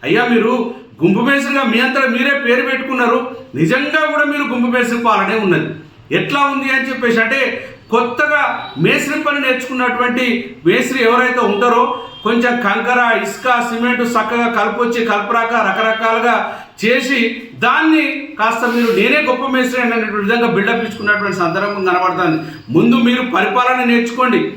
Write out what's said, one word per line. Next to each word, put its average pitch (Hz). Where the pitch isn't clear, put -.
అయ్యా, 208
మీరు 226
గుంపు 196
మేస్త్రిగా 277
మీ 226
అంతటా 254
మీరే -
పేరు 247
పెట్టుకున్నారు, 254
నిజంగా 277
కూడా 294
మీరు 285
గుంపు 240
మేస్త్రి 233
పాలనే 208
ఉన్నది. 165
ఎట్లా 285
ఉంది 269
అని 247
చెప్పేసి 226
అంటే 269
కొత్తగా 277
మేస్త్రి 277
పని 277
నేర్చుకున్నటువంటి 247
మేస్త్రి 247
ఎవరైతే 240
ఉంటారో 233
కొంచెం 233
కంకర, 233
ఇసుక, 202
సిమెంట్ 233
చక్కగా 233
కలపొచ్చి 233
కలపరాక 202
రకరకాలుగా 220
చేసి 254
దాన్ని 302
కాస్త 226
మీరు 233
నేనే 262
గొప్ప -
మేస్త్రి 254
అన్నటువంటి 214
విధంగా 233
బిల్డప్ 214
ఇచ్చుకున్నటువంటి 202
సందర్భం 196
కనబడుతుంది. 180
ముందు 233
మీరు 247
పరిపాలన 247
నేర్చుకోండి 233